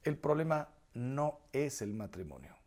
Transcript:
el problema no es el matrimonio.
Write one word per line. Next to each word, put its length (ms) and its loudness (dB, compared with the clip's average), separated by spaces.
el 160 2
problema 520 2
no 460 0
es 300 2
el 120 -2
matrimonio. 600 -8